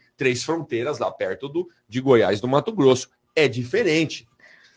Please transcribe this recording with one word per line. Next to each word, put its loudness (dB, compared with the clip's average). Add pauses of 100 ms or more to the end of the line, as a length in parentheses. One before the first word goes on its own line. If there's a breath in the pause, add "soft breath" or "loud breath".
(160 soft breath)
Três -2
Fronteiras, -4
lá -2
perto -8
do, -6 (180 soft breath)
de -6
Goiás, 4
do -6
Mato 0
Grosso. 2 (260)
É 4
diferente. -2 (500 soft breath)